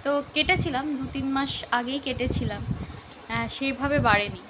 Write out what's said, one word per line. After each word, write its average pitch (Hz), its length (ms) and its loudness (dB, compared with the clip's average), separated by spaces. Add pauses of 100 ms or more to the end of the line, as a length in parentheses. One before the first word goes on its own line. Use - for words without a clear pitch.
তো 285 200 2 (100)
কেটেছিলাম, 302 640 2
দু 262 80 -4
তিন 269 260 -2
মাস 269 400 0
আগেই 247 280 0
কেটেছিলাম, 247 640 -2 (680)
আহ, 233 180 -2
সেইভাবে 269 520 0
বাড়েনি। 202 500 4